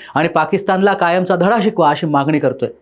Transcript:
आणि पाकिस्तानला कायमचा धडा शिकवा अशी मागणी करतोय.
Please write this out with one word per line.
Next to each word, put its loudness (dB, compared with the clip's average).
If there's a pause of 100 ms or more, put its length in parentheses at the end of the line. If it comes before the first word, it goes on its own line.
(140)
आणि 0
पाकिस्तानला 0
कायमचा 0
धडा 2
शिकवा 2
अशी -2
मागणी 0
करतोय. -2 (140)